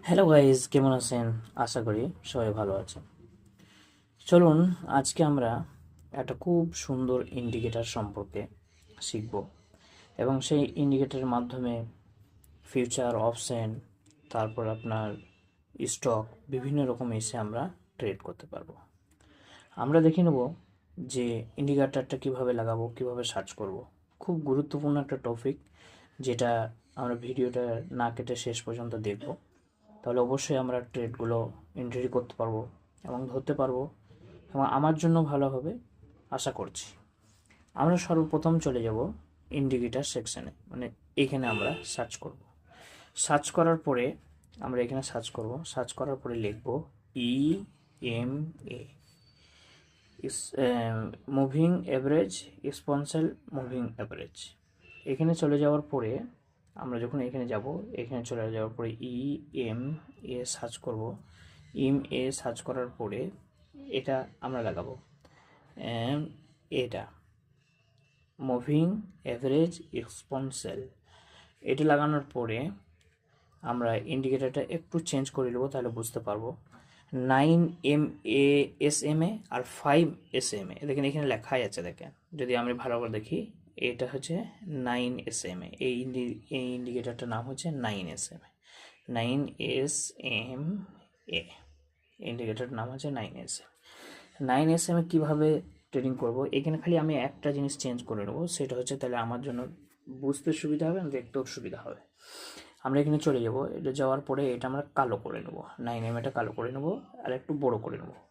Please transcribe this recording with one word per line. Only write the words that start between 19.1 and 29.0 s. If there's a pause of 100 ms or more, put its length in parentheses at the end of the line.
আমরা
দেখে
নেব (580)
যে (300)
ইন্ডিকেটরটা
কীভাবে
লাগাবো, (120)
কীভাবে
সার্চ
করব। (440)
খুব (140)
গুরুত্বপূর্ণ
একটা
টপিক, (640)
যেটা (460)
আমরা
ভিডিওটা (260)
না
কেটে
শেষ
পর্যন্ত
দেখব। (720)